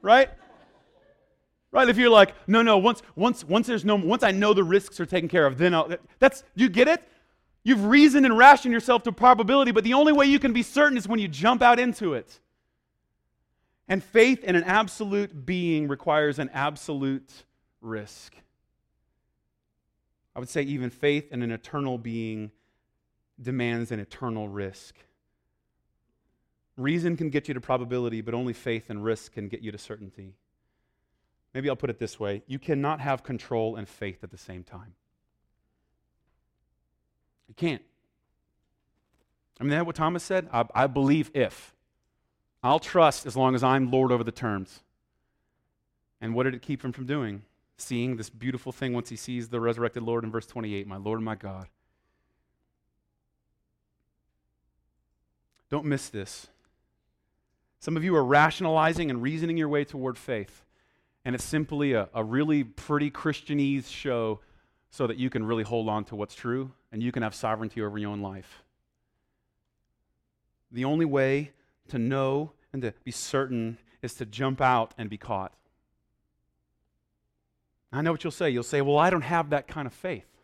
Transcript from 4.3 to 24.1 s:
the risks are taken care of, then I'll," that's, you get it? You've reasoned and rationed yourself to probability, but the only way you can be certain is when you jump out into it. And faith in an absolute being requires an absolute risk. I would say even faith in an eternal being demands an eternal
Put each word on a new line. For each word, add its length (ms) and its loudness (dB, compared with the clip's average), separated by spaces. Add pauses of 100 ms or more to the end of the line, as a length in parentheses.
the 100 4
risks 360 0
are 80 -4
taken 200 -2
care 200 4
of, 100 0
then 160 4
I'll," 220 0 (240)
that's, 240 4 (100)
you 160 4
get 180 4
it? 140 2 (640)
You've 220 4
reasoned 420 8
and 100 4
rationed 340 10
yourself 320 2
to 80 -2
probability, 600 6
but 120 2
the 120 2
only 180 6
way 140 6
you 100 6
can 160 2
be 80 0
certain 340 4
is 120 -4
when 120 0
you 80 -2
jump 360 0
out 160 8
into 340 -2
it. 260 -10 (1500)
And 160 -2
faith 400 4
in 120 2
an 80 4
absolute 800 -2
being 440 -2
requires 500 0
an 160 -6
absolute 800 -4 (480)
risk. 540 -14 (2000)
I 40 -10
would 100 -10
say 120 -4
even 300 -4
faith 400 -2
in 100 -6
an 100 -4
eternal 460 -6
being 540 -8 (920)
demands 500 -4
an 80 -6
eternal 480 -8